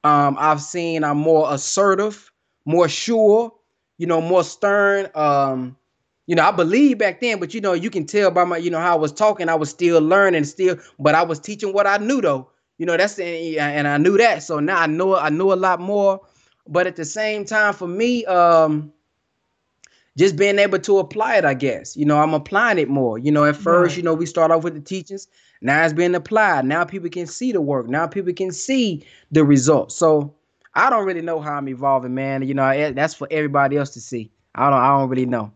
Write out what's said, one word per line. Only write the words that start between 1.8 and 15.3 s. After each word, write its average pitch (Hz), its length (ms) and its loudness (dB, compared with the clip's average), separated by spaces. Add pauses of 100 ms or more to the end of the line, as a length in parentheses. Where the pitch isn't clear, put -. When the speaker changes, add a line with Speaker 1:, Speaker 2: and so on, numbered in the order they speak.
Speaker 1:
more 165 220 2
sure, 220 640 2 (440)
you 165 100 -6
know, 165 140 0
more 175 220 2
stern. 202 720 0
Um, 135 640 -2 (480)
you 175 100 -4
know, 160 80 4
I 190 80 4
believe 208 460 2
back 202 220 -2
then, 226 200 -2
but, 170 140 -8
you 226 80 -8
know, 196 120 0
you 175 160 -4
can 165 160 -6
tell 196 260 2
by 175 140 2
my, 175 120 -4
you 175 140 -4
know, 165 80 -2
how 175 140 2
I 165 40 2
was 156 140 -2
talking, 208 380 0
I 165 60 2
was 151 140 -2
still 170 300 2
learning, 170 460 2
still, 180 320 -2 (200)
but 147 160 2
I 165 100 4
was 165 160 -4
teaching 202 340 -8
what 202 120 2
I 196 120 2
knew, 233 240 -2
though. 139 280 -2 (280)
You 165 80 -8
know, 170 120 -2
that's, 202 220 -2
and, 165 380 -8
and 147 300 -2
I 143 100 0
knew 185 200 2
that. 208 240 2
So 151 180 -6
now 175 200 -2
I 165 80 0
know, 185 300 0
I 151 120 -2
know 185 220 0